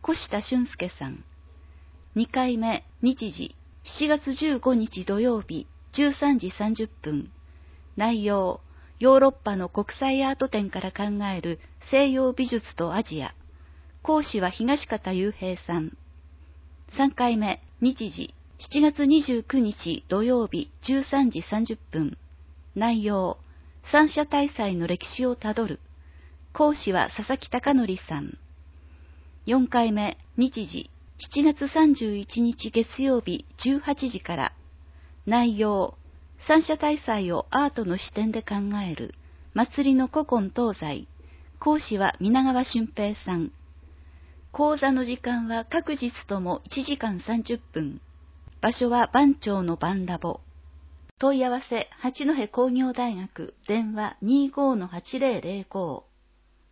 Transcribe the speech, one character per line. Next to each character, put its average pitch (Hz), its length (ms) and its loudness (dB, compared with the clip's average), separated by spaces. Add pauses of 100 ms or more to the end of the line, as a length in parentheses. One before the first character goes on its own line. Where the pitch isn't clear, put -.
越 - 240 -2
田 208 120 -4
俊 247 240 0
介 - 240 -8
さ - 180 -12
ん。 - 160 -12 (920)
二 226 140 0
回 254 300 0
目、 226 260 -2 (180)
日 240 300 0
時、 - 240 -12 (280)
七 - 260 -2
月 294 240 0
十 285 260 0
五 254 160 2
日 220 300 -2
土 202 160 0
曜 233 200 0
日、 165 240 -10 (280)
十 285 180 2
三 277 260 2
時 185 140 -6
三 214 240 -2
十 220 120 -4
分。 - 440 -6 (640)
内 214 300 0
容、 196 340 0 (400)
ヨ 262 160 10
ー 269 40 10
ロ 269 100 8
ッ - 20 2
パ 208 240 -4
の 185 140 -4
国 - 280 -4
際 269 280 0
ア 269 80 0
ー - 20 -8
ト 269 140 -2
展 208 200 -2
か 185 120 -8
ら 185 100 -6
考 202 120 -6 (300)
え 185 60 -6
る 165 200 -6 (300)
西 277 200 6
洋 262 240 2
美 254 140 -2
術 233 280 -4
と 165 180 -4
ア 214 100 -2
ジ 156 200 -8
ア。 - 100 -10 (720)
講 311 180 4
師 226 200 -4
は 180 80 2
東 247 380 0
方 208 260 -4
雄 190 180 0
平 185 320 -6
さ 170 160 -4
ん。 160 180 -8 (1000)
三 277 140 2
回 240 260 0
目、 208 260 -2 (160)
日 240 320 0
時、 - 240 -12 (240)
七 - 220 0
月 294 240 4
二 294 180 6
十 240 200 0
九 269 160 0
日 208 500 -2
土 202 140 2
曜 240 240 2
日、 - 220 -6 (140)
十 269 200 0
三 277 280 2
時 160 100 -6
三 214 220 -2
十 226 140 -4 (140)
分。 156 260 -2 (580)
内 220 280 0
容、 196 340 -2 (540)
三 302 180 6
者 294 160 0
大 285 240 0
祭 202 260 -2
の 170 100 -2
歴 180 220 -4
史 - 180 -4
を 247 100 0
た 214 180 -4
ど 226 120 -2
る。 175 140 -6 (760)
講 302 220 4
師 208 160 -4
は 180 240 2
佐 214 120 -8
々 269 100 -2
木 - 120 -14
貴 247 240 0
則 214 340 0
さ 156 120 -6
ん。 - 180 -10 (1080)
四 247 220 4
回 233 240 2
目、 208 260 -2 (200)
日 233 300 0
時、 170 240 -12 (260)
七 - 260 -2
月 294 240 2
三 311 260 6
十 214 220 -2
一 202 260 -4
日 233 300 -2
月 226 300 0
曜 262 200 2
日、 - 240 -6 (120)
十 277 220 0
八 285 300 -2
時 196 100 -8
か - 160 -8
ら。 135 180 -2 (720)
内 233 320 4
容、 208 400 0 (500)
三 320 160 6
者 311 140 -2
大 302 200 0
祭 202 340 -2
を - 200 -2
ア 285 160 4
ー - 20 -4
ト 233 160 -4
の 180 120 0
視 - 160 -8
点 214 180 -2
で 220 100 -4
考 208 140 -6 (280)
え 175 100 -4
る。 117 200 -8 (400)
祭 262 380 2
り 262 40 6
の 254 120 4
古 302 180 -2
今 208 280 0
東 233 240 0
西。 151 300 -8 (520)
講 302 200 2
師 220 180 -4
は 190 220 2
皆 233 240 4
川 262 220 2
俊 226 220 -2
平 208 280 -4
さ 180 220 -4
ん。 165 140 -4 (1000)
講 294 260 2
座 269 140 2
の 254 140 2
時 247 120 -4
間 240 300 -4
は 226 160 -4
各 320 320 -4
日 240 160 -4 (160)
と 196 140 -4
も 175 240 -4
一 - 180 -6
時 277 140 -4
間 202 220 -4
三 220 240 -2
十 233 140 -6
分。 - 440 -8 (580)
場 233 140 0
所 247 160 0
は 240 240 2
番 277 220 6
町 196 280 -2
の 170 120 -2
番 185 300 -2
ラ 175 120 -4
ボ。 - 240 -6 (800)
問 277 180 2
い 254 80 2
合 247 60 0
わ 254 100 -2
せ、 - 300 -4
八 262 340 -6
戸 269 220 0
工 247 240 0
業 254 200 0
大 247 240 -2
学、 185 380 -10 (140)
電 214 260 0
話 214 280 -6
二 269 280 4
五 269 260 0
の 185 120 -4
八 175 320 -8
零 247 200 2
零 190 300 -8
五。 175 360 -6 (680)